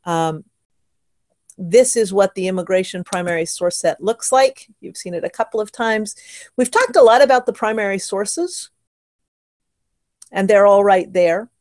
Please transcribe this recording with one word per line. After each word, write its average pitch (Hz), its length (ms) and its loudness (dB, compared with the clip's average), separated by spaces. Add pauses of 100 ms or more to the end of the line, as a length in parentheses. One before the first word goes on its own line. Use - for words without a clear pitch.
Um, 165 400 -4 (1160)
this 226 360 2
is 208 160 -2
what 190 220 0
the 185 120 -6
immigration 185 560 -4
primary 175 420 -4
source 175 340 -6
set - 240 -4
looks 226 280 -4
like. 262 380 0 (120)
You've - 160 -18
seen 175 180 -12
it 165 100 -8
a - 60 -8
couple 220 300 -6
of 208 120 -8
times. 220 420 -4 (420)
We've 247 140 -2
talked 480 260 0
a 302 60 8
lot 233 180 6
about 254 260 4
the 240 60 -4
primary 214 460 -4
sources, 208 720 -8 (1600)
and 196 160 -2
they're 202 200 6
all 202 180 6
right 196 280 2
there. 180 380 0 (100)